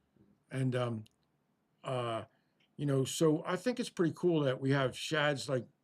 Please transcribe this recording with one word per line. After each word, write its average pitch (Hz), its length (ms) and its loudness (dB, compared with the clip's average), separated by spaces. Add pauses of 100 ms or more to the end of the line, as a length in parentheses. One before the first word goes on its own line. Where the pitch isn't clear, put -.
(520)
And, 131 240 0
um, 117 280 -2 (800)
uh, 120 400 -4 (540)
you 147 80 -4
know, 135 200 2
so 160 420 2
I 180 80 0
think 240 240 -2
it's 233 100 -6
pretty 165 260 0
cool 170 260 2
that 131 200 0
we 135 100 0
have 135 240 2
Shad's, 147 540 0
like 127 160 0 (180)